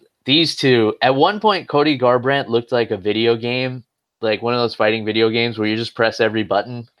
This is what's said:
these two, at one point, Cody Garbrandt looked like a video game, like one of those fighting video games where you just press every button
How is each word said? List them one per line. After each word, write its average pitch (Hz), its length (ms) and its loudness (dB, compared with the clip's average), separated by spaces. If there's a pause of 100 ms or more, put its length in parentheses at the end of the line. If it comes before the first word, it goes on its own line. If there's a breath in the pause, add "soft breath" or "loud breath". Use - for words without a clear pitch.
(260)
these 151 300 0
two, 117 460 2
at 131 140 4
one 185 240 2
point, 196 280 0
Cody 147 300 2
Garbrandt 127 500 0
looked 117 240 -2
like 117 200 0
a 107 60 -2
video 110 380 0
game, 127 480 -6 (380)
like 107 200 -2
one 117 120 -2
of 123 60 0
those 117 160 -2
fighting 110 280 0
video 110 260 2
games 117 280 -2
where 107 100 -2
you 107 80 0
just 113 200 -6
press 113 240 0
every 110 240 0
button 117 440 -4 (120)